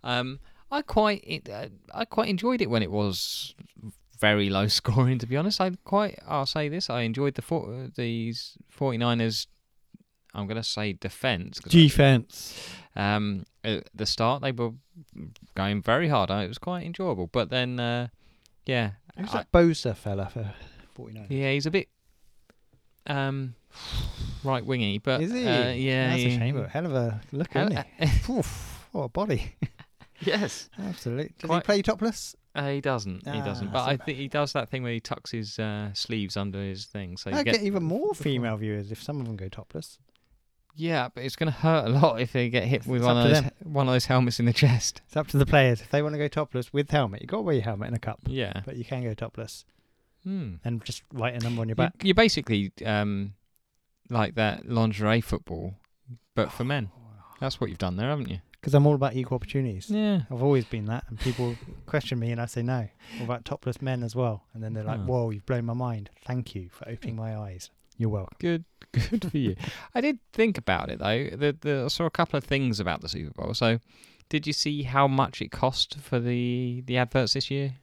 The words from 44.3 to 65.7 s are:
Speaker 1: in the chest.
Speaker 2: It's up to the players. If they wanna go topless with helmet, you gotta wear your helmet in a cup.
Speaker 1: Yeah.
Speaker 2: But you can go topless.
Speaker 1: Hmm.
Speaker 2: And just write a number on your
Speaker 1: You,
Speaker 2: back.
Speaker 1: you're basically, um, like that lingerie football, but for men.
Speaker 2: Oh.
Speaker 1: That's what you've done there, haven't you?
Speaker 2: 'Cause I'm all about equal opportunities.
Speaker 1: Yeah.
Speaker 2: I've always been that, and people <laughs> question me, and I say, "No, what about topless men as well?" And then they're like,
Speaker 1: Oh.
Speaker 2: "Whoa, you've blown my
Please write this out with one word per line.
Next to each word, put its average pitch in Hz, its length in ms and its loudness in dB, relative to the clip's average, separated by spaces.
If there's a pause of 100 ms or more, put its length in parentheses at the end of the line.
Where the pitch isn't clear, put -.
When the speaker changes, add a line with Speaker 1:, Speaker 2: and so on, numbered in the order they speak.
Speaker 1:
in 120 60 4
the 117 80 6
chest. - 540 4
Speaker 2:
It's - 100 -4
up 151 120 0
to - 100 2
the 139 80 8
players. 131 340 6
If - 80 -18
they 147 140 2
wanna 151 160 -2
go 147 80 0
topless 135 440 -4
with 143 200 0
helmet, 120 320 2
you - 40 -14
gotta 214 140 -2
wear 175 140 2
your 113 80 2
helmet 110 240 -4
in 117 80 -4
a 110 40 -2
cup. - 280 -6
Speaker 1:
Yeah. 104 360 -2
Speaker 2:
But 131 140 -10
you 120 80 -8
can 127 160 -6
go 113 140 -4
topless. - 500 -10 (580)
Speaker 1:
Hmm. 165 400 -6
Speaker 2:
And 117 220 -4
just - 160 -12 (100)
write 123 220 -4
a 120 60 -6
number 117 240 -2
on 113 40 -4
your 113 60 -2
Speaker 1:
You, 107 40 -4
Speaker 2:
back. - 160 2 (100)
Speaker 1:
you're 190 100 6
basically, 127 580 4 (140)
um, 104 480 0 (720)
like 110 280 0
that 110 340 0
lingerie 110 520 2
football, 87 520 -6 (600)
but 104 160 2
for - 120 -6
men. 127 320 -2
Speaker 2:
Oh. - 40 -20 (400)
Speaker 1:
That's 135 200 -4
what 117 120 -2
you've - 80 -12
done 90 160 0
there, 113 140 0
haven't 143 200 -2
you? 90 80 -4 (240)
Speaker 2:
'Cause 143 140 2
I'm 143 100 10
all 147 80 8
about 131 220 2
equal 127 220 -2
opportunities. 120 520 -4
Speaker 1:
Yeah. 208 400 2
Speaker 2:
I've 123 140 -2
always 135 220 4
been 107 200 -6
that, 113 240 -4
and 113 100 -10
people 120 360 -2 (160)
<laughs> - 160 -18
question 135 320 -2
me, 117 120 -2
and 117 80 -2
I 117 60 -2
say, 120 160 -6
"No, 120 260 -2 (300)
what 127 80 -6
about 120 180 -6
topless - 380 -6
men 127 220 -2
as 113 120 -6
well?" 120 280 -2 (100)
And 110 100 -10
then 110 120 -6
they're 107 80 -6
like, 110 160 -4
Speaker 1:
Oh. 95 60 -4
Speaker 2:
"Whoa, 120 260 0
you've 104 160 -8
blown 120 180 0
my 117 80 -2